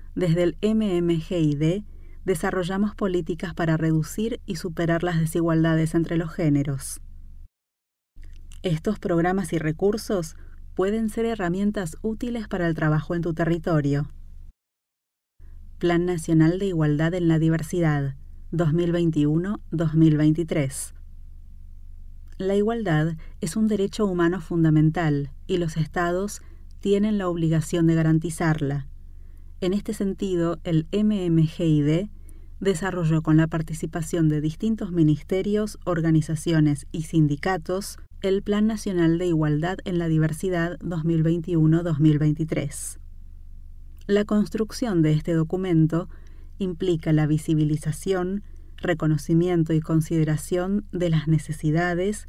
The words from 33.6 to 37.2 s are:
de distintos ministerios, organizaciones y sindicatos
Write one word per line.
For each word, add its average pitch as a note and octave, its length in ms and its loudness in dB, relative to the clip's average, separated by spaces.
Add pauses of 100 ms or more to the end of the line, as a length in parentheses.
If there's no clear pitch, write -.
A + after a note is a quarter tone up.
de D3+ 120 2
distintos G3+ 500 -2
ministerios, F#3 920 0
organizaciones D#3+ 1080 2
y E3 120 -6
sindicatos E3 920 0 (260)